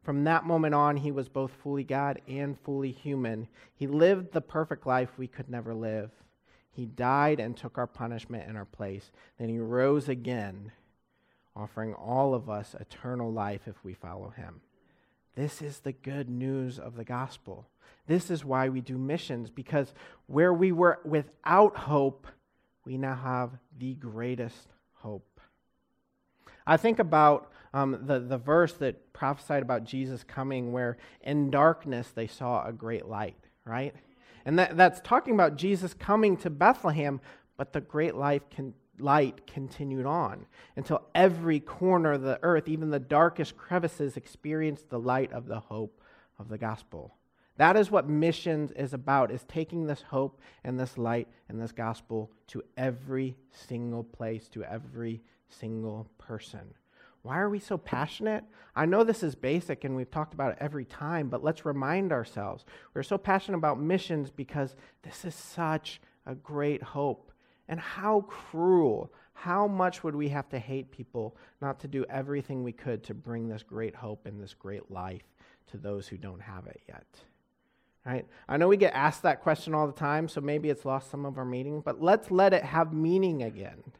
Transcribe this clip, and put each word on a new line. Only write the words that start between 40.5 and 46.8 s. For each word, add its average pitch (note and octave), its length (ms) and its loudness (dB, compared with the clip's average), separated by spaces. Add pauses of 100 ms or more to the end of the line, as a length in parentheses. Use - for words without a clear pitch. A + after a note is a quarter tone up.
until C#3 260 -2 (120)
every E3 440 6
corner E3+ 540 2
of C#3 100 0
the C3 200 0
earth, D#3+ 260 4
even D#3 220 -2
the C#3+ 100 0
darkest D#3 560 4
crevices, E3 600 -2
experienced D#3 720 -4
the B2 120 -4
light B2+ 320 0
of A#2+ 140 -8
the A2+ 120 -6
hope G#2+ 420 -10 (380)
of A2+ 100 -14
the A2 100 -10
gospel. A2 580 -8 (400)